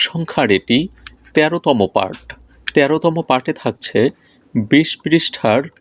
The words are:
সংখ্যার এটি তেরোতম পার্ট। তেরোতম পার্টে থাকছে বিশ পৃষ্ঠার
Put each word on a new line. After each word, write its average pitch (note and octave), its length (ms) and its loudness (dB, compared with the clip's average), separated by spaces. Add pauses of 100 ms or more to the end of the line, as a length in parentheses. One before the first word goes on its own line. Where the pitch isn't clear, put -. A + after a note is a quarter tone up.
সংখ্যার D#3 500 -4
এটি G2+ 260 0 (540)
তেরোতম D#3 560 0
পার্ট। - 380 -4 (420)
তেরোতম D#3 540 0
পার্টে C3 320 -2
থাকছে - 460 -4 (560)
বিশ C#3 420 2
পৃষ্ঠার C#3 640 0 (200)